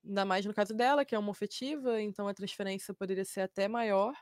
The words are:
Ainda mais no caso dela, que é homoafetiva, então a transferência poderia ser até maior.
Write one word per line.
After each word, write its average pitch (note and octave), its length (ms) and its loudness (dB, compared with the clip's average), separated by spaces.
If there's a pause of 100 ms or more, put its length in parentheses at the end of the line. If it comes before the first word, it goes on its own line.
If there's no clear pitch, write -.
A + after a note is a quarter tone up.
Ainda G3 200 0
mais G3 200 2
no G#3 80 -4
caso G#3 220 0
dela, C4+ 300 6
que A#3+ 100 -2
é G#3+ 40 2
homoafetiva, A#3 800 -2
então G3+ 260 -4
a G3+ 80 -2
transferência G3 600 -6
poderia F#3+ 300 -4
ser - 160 -4
até F#3+ 280 0
maior. A3 520 2